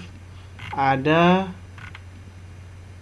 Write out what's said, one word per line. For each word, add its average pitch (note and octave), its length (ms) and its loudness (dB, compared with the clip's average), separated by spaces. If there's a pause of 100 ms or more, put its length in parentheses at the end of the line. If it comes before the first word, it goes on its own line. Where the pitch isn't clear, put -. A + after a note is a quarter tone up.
(760)
ada D#3 720 4 (1600)